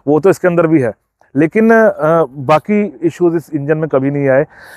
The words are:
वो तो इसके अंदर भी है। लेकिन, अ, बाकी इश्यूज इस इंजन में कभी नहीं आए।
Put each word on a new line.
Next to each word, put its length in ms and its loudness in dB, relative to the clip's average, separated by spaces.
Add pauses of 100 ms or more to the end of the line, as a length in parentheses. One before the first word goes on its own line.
वो 140 2
तो 100 2
इसके 180 -2
अंदर 180 0
भी 160 2
है। 100 -4 (440)
लेकिन, 380 2
अ, 180 4 (320)
बाकी 800 -2
इश्यूज 340 -2
इस 180 -8
इंजन 240 -4
में 100 -6
कभी 220 -2
नहीं 180 -2
आए। 180 2 (300)